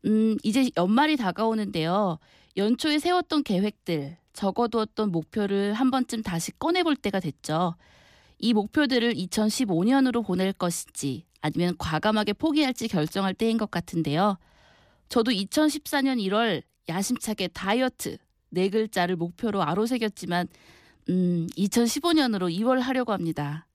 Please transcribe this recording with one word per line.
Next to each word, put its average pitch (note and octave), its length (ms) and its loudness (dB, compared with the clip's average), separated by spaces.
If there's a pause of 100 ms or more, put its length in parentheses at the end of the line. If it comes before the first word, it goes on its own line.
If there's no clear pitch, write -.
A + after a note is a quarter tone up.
음, A3 360 4
이제 B3 260 2 (100)
연말이 A#3+ 380 4
다가오는데요. G3+ 1000 0 (400)
연초에 A#3+ 400 0
세웠던 D#4+ 460 0
계획들, F3 720 -2 (160)
적어두었던 A3 800 -2
목표를 G3 640 -2
한 B3+ 160 2
번쯤 B3 320 -2
다시 E3 340 -4
꺼내볼 E4 380 2
때가 G3 240 -2
됐죠. E3 560 -2 (640)
이 A#3 140 2
목표들을 A#3 640 2
이천십오 F#3+ 680 0
년으로 B3 400 4
보낼 F#3 300 0
것인지 - 720 -6 (160)
아니면 F3 360 0
과감하게 G#3 560 0
포기할지 C#4+ 540 0
결정할 F#3+ 480 -2
때인 A3+ 240 0
것 G#3+ 100 -2
같은데요. E3+ 720 0 (680)
저도 A#3 220 2
이천십사 D4 720 0
년 C4 180 0
일월 G3+ 440 0 (260)
야심차게 G3 600 -4
다이어트 A3+ 680 -2 (320)
네 F#3 200 0
글자를 F#3+ 480 0
목표로 F#3+ 440 -2
아로새겼지만, F#3 840 -2 (640)
음, F3 460 2
이천십오 A#3 580 2
년으로 A3 360 2
이월 A3+ 300 2
하려고 B3+ 340 -2
합니다. D#3+ 600 -4